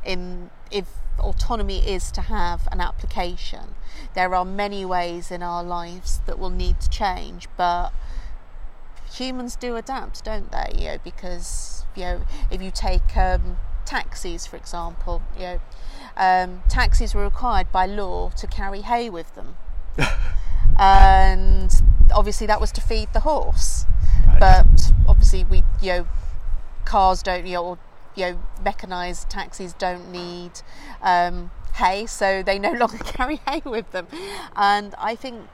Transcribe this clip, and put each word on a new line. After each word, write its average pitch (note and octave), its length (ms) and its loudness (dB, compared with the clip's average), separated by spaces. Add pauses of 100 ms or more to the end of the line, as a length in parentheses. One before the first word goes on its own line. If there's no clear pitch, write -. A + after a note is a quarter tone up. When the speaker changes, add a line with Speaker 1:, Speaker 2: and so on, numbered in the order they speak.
Speaker 1:
in, F3+ 460 -8 (200)
if G3 160 -10 (320)
autonomy G3 600 -4
is F#3 340 -4
to G#3 80 -8
have F3 500 -4
an F#3 100 -6
application. - 920 -8 (400)
There F#3 200 -4
are F3+ 100 -2
many G3+ 400 -8
ways F3 460 -6
in F3 120 -12
our F3 220 -10
lives F3 640 -8
that F3+ 120 -6
will F3+ 120 -6
need - 300 -4
to - 100 0
change, F3+ 680 -8
but F3 340 -4 (1200)
humans B3 420 -10
do A#3+ 200 -10
adapt, A#3 480 -12
don't G#3+ 280 -8
they? - 240 -8
You - 80 -2
know, D#2 180 -10
because, - 920 -8
you F#3 80 -10
know, F3+ 180 -6 (300)
if F#3 100 -6
you F#3+ 100 -10
take, - 460 0
um, F#3 400 -2 (300)
taxis, - 600 -8
for - 100 -16
example, E3+ 680 -8 (140)
you F#3 80 -10
know, F3+ 160 -8 (560)
um, F#3 520 -2
taxis - 460 2
were G3 80 0
required G3+ 500 0
by F#3 140 0
law F#3 440 -6
to - 160 -8
carry G3 360 -6
hay A#3+ 260 -6
with E3+ 260 -12
them. - 220 -10 (400)
Speaker 2:
<laughs> - 100 2 (720)
Speaker 1:
And F#3+ 920 8 (440)
obviously G#3+ 340 0
that G#3+ 120 0
was G#3+ 120 -2
to - 100 -4
feed - 320 -2
the A#3 60 2
horse. - 680 2 (400)
Speaker 2:
Right. - 140 10
Speaker 1:
But D#3+ 520 10 (160)
obviously - 360 6
we, - 180 6 (180)
you F#3+ 120 0
know, F3+ 140 -2 (800)
cars F#3 380 0
don't, F3+ 240 -6
you F3+ 80 -8
know, F3 100 -6
or, F3 140 -12 (360)
you F#3 100 -6
know, F3+ 140 -6 (240)
mechanised F3+ 680 -8
taxis F#3+ 440 -10
don't F3+ 400 -10
need, F3 380 -14 (500)
um, F3 500 -4 (260)
hay, G3 280 -4
so G3 380 -6
they G3+ 160 -4
no G#3 140 -6
<laughs> A#3+ 80 -8
longer A3+ 180 -6
carry C4 500 -10
hay D4 160 -8
with A3+ 280 -12
them. F3+ 140 -12 (480)
And G#3 440 -2
I A3 160 -8
think A#3 400 -18